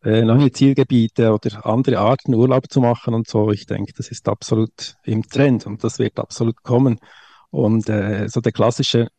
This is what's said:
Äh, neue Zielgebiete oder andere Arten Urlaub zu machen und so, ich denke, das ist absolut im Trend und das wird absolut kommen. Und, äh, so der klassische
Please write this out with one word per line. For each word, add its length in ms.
Äh, 200
neue 280
Zielgebiete 800
oder 340
andere 320
Arten 360
Urlaub 360
zu 100
machen 340
und 140
so, 220
ich 160
denke, 300
das 120
ist 200
absolut 760
im 200
Trend 420
und 180
das 140
wird 200
absolut 440
kommen. 360
Und, 380
äh, 400
so 120
der 120
klassische 560